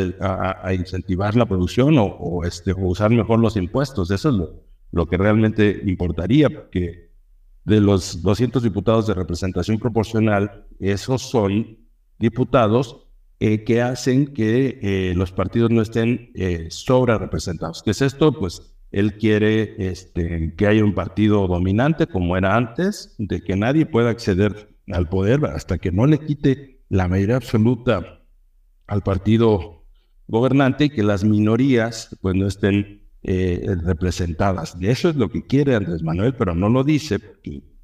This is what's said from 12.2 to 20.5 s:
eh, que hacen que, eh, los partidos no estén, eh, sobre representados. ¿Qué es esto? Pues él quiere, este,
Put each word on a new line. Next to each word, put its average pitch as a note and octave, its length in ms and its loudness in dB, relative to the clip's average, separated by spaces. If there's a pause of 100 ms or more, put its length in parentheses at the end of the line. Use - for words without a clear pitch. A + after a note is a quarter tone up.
eh, G#2+ 240 0
que A#2 180 2
hacen C3 460 0
que, B2 540 0
eh, F#2+ 340 -2
los F#2 160 -2
partidos A2+ 400 0
no A#2 100 4
estén, A2+ 540 -2
eh, F2 340 -4
sobre B2+ 480 2
representados. F#2+ 640 -8
¿Qué A2 100 0
es G2 100 -2
esto? C#3 360 2
Pues - 380 -8 (160)
él G#2 260 -2
quiere, G#2+ 720 0
este, E2 680 -6